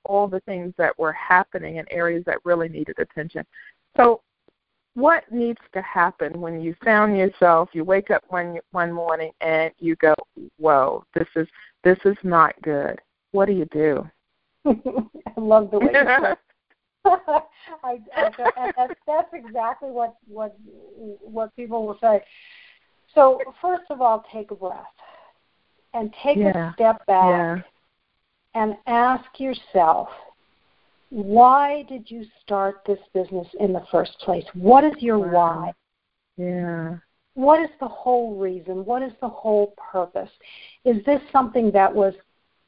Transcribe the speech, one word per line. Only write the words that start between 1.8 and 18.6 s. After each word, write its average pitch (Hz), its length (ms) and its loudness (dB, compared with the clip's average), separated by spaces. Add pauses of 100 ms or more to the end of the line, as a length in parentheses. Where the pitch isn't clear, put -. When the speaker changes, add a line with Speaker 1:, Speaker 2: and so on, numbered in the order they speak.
Speaker 1:
areas 170 360 -4
that - 180 -4
really 170 240 0
needed 156 300 -10
attention. 160 460 -10 (520)
So 240 240 4 (720)
what 302 380 0
needs 233 280 -6 (120)
to 190 100 -8
happen 175 580 -4
when 165 200 -10
you 165 140 -8 (100)
found 214 340 4
yourself, 180 540 2
you 160 100 -6
wake 196 280 0
up 165 180 0
one, 175 320 -8 (100)
one 170 220 -4
morning 160 480 -4
and 160 380 -2
you 165 180 -2
go, 156 180 4 (440)
"Whoa, 147 460 0 (100)
this 170 200 -4
is, 160 140 -4 (340)
this 180 220 4
is 202 180 2
not 170 400 2
good"? 147 380 -6 (320)
What 196 140 2
do 208 60 0
you 180 200 -2
do? 156 360 -2 (280)
Speaker 2:
<laughs> - 300 -12
I 240 760 -4
love 214 320 4
the 202 80 0
way 254 60 2
you 277 180 4
put 254 260 2
it. - 140 -6
Speaker 1:
<laughs> - 40 -20 (560)
Speaker 2:
<laughs> - 20 6
I, 349 360 2 (400)
I, 247 160 -8 (180)
and - 180 -2 (420)